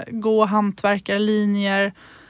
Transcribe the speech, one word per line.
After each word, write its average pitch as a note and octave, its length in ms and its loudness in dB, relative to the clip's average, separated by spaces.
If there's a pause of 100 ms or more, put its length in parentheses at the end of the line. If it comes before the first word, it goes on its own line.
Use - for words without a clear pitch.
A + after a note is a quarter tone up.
(120)
gå A3 340 2
hantverkarlinjer G3+ 1500 0 (360)